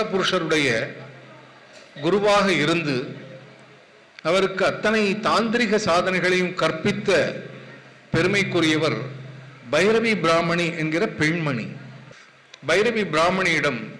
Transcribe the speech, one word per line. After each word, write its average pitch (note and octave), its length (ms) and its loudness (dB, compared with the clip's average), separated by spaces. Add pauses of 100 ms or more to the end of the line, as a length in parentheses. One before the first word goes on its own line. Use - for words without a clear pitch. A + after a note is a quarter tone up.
புருஷருடைய E3 640 0 (1300)
குருவாக G3+ 480 2 (120)
இருந்து D3 400 0 (1300)
அவருக்கு F#3+ 420 0
அத்தனை G#3+ 360 0 (200)
தாந்திரிக G#3+ 580 0
சாதனைகளையும் F3+ 760 0
கற்பித்த G3 540 -2 (1000)
பெருமைக்குரியவர் D#3+ 920 2 (680)
பைரவி A3 480 2
பிராமணி E3+ 480 2 (120)
என்கிற D#3 260 -2 (140)
பெண்மணி. D3+ 480 -2 (1000)
பைரவி G#3 420 2
பிராமணியிடம் D#3+ 720 0 (200)